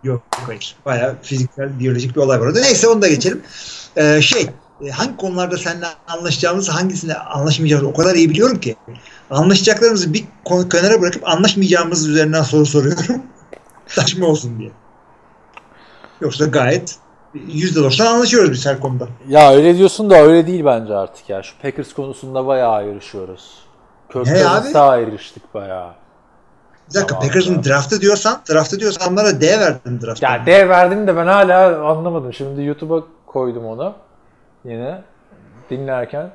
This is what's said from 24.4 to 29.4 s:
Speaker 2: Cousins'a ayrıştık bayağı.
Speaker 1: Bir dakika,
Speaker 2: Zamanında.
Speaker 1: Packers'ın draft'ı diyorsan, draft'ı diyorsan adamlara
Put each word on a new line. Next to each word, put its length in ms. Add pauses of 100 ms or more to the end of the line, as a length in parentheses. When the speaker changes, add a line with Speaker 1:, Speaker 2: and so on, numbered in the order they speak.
Speaker 2:
Cousins'a 460
ayrıştık 680
bayağı. 360 (1000)
Speaker 1:
Bir 40
dakika, 200
Speaker 2:
Zamanında. 60
Speaker 1:
Packers'ın 440
draft'ı 360
diyorsan, 400 (100)
draft'ı 300
diyorsan 240
adamlara 360